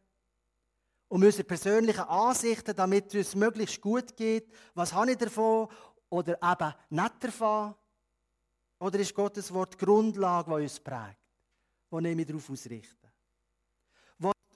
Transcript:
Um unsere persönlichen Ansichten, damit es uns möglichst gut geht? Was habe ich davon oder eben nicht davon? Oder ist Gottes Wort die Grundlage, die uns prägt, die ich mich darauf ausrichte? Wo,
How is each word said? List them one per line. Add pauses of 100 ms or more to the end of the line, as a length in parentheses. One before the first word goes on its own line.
(1080)
Um
unsere
persönlichen
Ansichten,
damit
es
uns
möglichst
gut
geht? (220)
Was
habe
ich
davon (420)
oder
eben (160)
nicht
davon? (1040)
Oder
ist
Gottes
Wort
die
Grundlage,
die
uns
prägt, (760)
die
ich
mich
darauf
ausrichte? (1080)
Wo, (240)